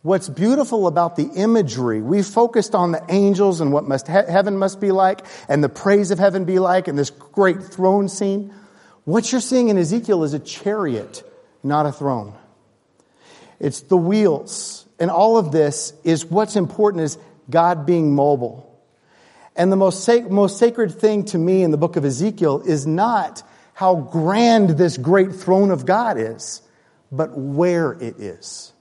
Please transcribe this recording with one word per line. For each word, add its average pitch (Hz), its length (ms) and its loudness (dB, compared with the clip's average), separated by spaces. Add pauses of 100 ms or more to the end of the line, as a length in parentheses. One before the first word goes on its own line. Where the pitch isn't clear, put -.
What's 180 280 0
beautiful 214 600 0
about 170 260 0
the 147 220 -2
imagery, 131 640 0
we 185 220 0
focused 233 500 0
on 175 160 2
the 160 180 -4
angels 196 520 2
and 143 120 0
what 147 140 0
must 135 220 -4
he-, 156 60 -6
heaven 196 440 2
must 196 220 -2
be 202 100 0
like, 190 300 2 (280)
and 143 140 2
the 139 60 0
praise 202 420 0
of 185 80 -2
heaven 190 280 2
be 185 120 0
like, 185 300 0
and 143 100 -4
this 139 120 -2
great 190 520 -2
throne 190 460 0
scene. 196 440 -4 (520)
What 226 260 0
you're 254 100 -2
seeing 247 280 0
in 202 100 2
Ezekiel 180 460 0
is 147 100 -4
a 147 60 -6
chariot, 180 840 -6 (400)
not 147 240 0
a 139 60 -4
throne. 120 400 -6 (1300)
It's - 220 -6
the 190 140 2
wheels. 180 880 -2 (140)
And 170 140 0
all 214 240 4
of 165 160 2
this 147 400 0 (100)
is 165 240 0
what's 208 300 -2
important 190 480 0
is 151 140 -6 (300)
God 165 380 2
being 156 300 2
mobile. 135 520 0 (880)
And 180 160 2
the 190 60 2
most 190 260 0
sa-, 240 200 2
most 196 360 0
sacred 233 320 2
thing 214 360 0
to 180 120 -4
me 185 240 2
in 170 80 2
the 151 80 0
book 165 160 -2
of 151 100 -2
Ezekiel 147 580 -2
is 151 220 -2
not 185 600 -2 (300)
how 185 200 2
grand 190 760 2
this 151 280 2
great 185 360 2
throne 190 360 2
of 135 160 -2
God 202 320 0
is, 110 420 -10 (500)
but 143 260 -6
where 147 560 0
it 117 280 -12
is. - 500 -14 (100)